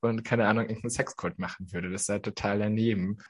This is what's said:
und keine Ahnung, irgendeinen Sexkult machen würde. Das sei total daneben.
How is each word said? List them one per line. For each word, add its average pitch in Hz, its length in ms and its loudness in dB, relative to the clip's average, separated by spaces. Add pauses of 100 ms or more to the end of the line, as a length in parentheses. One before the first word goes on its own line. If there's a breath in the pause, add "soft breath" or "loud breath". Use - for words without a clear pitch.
und 113 240 0
keine 117 220 4
Ahnung, 110 180 4
irgendeinen 117 240 -6
Sexkult - 500 -4
machen 90 320 -8
würde. 87 180 -4
Das 92 180 -4
sei 101 120 0
total 104 400 -2
daneben. 107 600 2 (100)